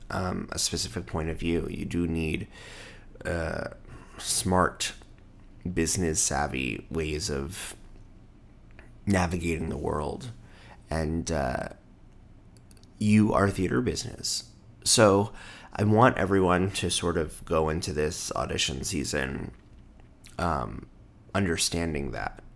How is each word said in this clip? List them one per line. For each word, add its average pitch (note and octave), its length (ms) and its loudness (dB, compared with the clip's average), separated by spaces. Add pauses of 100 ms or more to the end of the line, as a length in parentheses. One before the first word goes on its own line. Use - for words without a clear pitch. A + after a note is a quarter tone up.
(100)
um, F#2 420 -4
a - 60 -4
specific - 480 -2
point D#2+ 240 -2
of D#2 80 -4
view. E2+ 320 0
You - 160 -6
do F2 200 0
need, D#2+ 400 -2 (800)
uh, E2 440 -4 (500)
smart, - 760 2 (800)
business-savvy D2 1160 0
ways D#2 400 -4
of C#2+ 440 -6 (1300)
navigating E2+ 640 0
the C#2 80 -6
world. D2+ 520 -4 (600)
And, D#2+ 420 -2
uh, C#2 380 -2 (1300)
you G#2+ 340 6
are G2 180 4
theater F#2 300 0
business. - 640 -4 (400)
So G#2 480 6 (420)
I - 100 0
want A2 340 8
everyone F#2 540 4
to - 180 -2
sort E2+ 260 0
of D#2 280 -2
go D#2+ 260 2
into E2 220 -2
this D2+ 440 -2
audition - 480 -2
season, C2+ 680 -4 (880)
um, D2 480 -4 (480)
understanding E2 760 0
that, - 320 -8 (140)